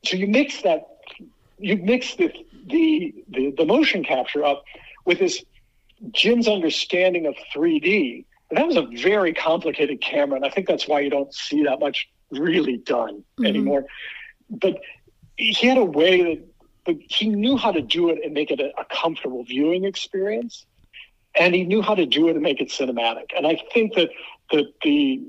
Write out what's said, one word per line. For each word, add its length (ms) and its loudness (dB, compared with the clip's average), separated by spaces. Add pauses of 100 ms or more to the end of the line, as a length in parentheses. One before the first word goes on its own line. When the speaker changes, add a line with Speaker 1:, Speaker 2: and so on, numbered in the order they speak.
Speaker 1:
So 120 -2
you 100 -2
mix 360 0
that, 220 0 (720)
you 180 0
mix 380 -2
the, 160 0 (360)
the, 460 2 (160)
the, 280 -2
the 80 4
motion 380 2
capture 400 -2
up 200 0 (420)
with 140 2
this 240 0 (680)
Jim's 360 4
understanding 760 0
of 100 -2 (180)
three 260 2
D. 460 0 (240)
And 80 0
that 100 4
was 80 0
a 80 4 (180)
very 320 2
complicated 680 0
camera. 340 0
And 100 -4
I 40 0
think 180 -4
that's 200 -2
why 120 2
you 100 0
don't 240 -2
see 300 -2
that 160 0
much 300 -2 (220)
really 460 0
done 460 -4 (140)
Speaker 2:
Mm-hmm. 80 0
Speaker 1:
anymore. 400 0 (640)
But 260 0 (640)
he 300 0
had 100 6
a 80 4
way 380 4
that, 200 -2 (420)
but 140 -2
he 300 -2
knew 280 2
how 140 0
to 100 0
do 280 0
it 140 0
and 100 -6
make 180 -2
it 80 -2
a, 200 -4
a 60 -8
comfortable 600 -4
viewing 400 0
experience. 800 -6 (680)
And 200 4
he 80 2
knew 180 0
how 140 2
to 100 2
do 220 2
it 80 2
and 80 -2
make 180 0
it 80 -4
cinematic. 680 -4
And 120 0
I 120 0 (140)
think 220 2
that, 140 2 (420)
that 140 2 (180)
the 460 2